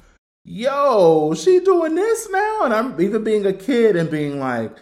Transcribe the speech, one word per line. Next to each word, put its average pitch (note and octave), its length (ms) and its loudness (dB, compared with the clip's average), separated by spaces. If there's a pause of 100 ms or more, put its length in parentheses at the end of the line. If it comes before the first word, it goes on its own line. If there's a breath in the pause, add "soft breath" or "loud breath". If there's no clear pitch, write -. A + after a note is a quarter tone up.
(440 soft breath)
"Yo, F#3+ 920 2
she F4+ 280 2
doing E4+ 340 2
this G#4+ 340 -2
now?" G#4+ 360 -2
And A#3+ 80 0
I'm D#3 260 -4
even G#3 240 -2
being G#3+ 220 0
a F#3+ 80 0
kid A3+ 420 0
and E3 160 -2
being D3 280 -4
like, A#2+ 420 -6